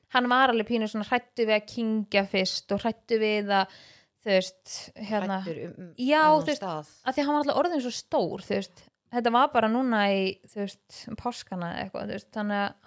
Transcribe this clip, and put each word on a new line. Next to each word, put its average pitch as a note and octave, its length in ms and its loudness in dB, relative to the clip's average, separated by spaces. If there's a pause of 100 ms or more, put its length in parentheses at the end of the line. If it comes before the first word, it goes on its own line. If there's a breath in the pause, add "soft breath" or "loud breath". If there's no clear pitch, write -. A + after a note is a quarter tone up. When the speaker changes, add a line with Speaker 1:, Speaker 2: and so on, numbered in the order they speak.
Speaker 1:
hann B3 200 0
var B3+ 220 6
alveg A3 160 2
pínu A3 220 -2
svona G#3+ 180 -6
hræddur A#3+ 400 -2
við G#3+ 80 4
að G#3 140 0
kyngja G#3+ 580 0
fyrst F#3+ 460 -2
og G3+ 80 0
hræddur A3 400 -2
við G#3+ 260 0
að, G3 200 2 (600 loud breath)
þú G#3+ 80 0
veist, - 640 -4
hérna G3+ 480 -2
Speaker 2:
Hræddur E3 220 -8
um, - 120 -12
um F3 160 -16
Speaker 1:
Já, C#4 240 2
Speaker 2:
þennan D#4 240 6
Speaker 1:
þú - 40 -10
veist, D4 160 -2
Speaker 2:
stað. D#3+ 240 -6 (200)
Speaker 1:
af B3+ 80 -2
því D4 80 0
að C#4+ 40 -2
hann D4 80 2
var D4 100 2
alltaf - 180 0
orðinn E4+ 200 0
svo A#3+ 120 -6
stór, - 480 -2
þú - 140 -4
veist. - 260 -8 (300)
Þetta A#3+ 200 0
var C4 160 6
bara A3+ 200 2
núna A#3 320 2 (100)
í, G3 380 0
þú - 80 -20 (100)
veist, - 420 -16
um A3 80 -10
páskana F#3 600 -8
eða - 80 -6
eitthvað, - 240 -10
þú - 80 -8
veist, - 160 -14
þannig G#3 260 -4
að G3+ 160 -4 (120)